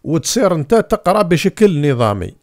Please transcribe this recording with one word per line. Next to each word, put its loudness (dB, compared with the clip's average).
وتصير -2
انت -2
تقرا 0
بشكل 0
نظامي. -2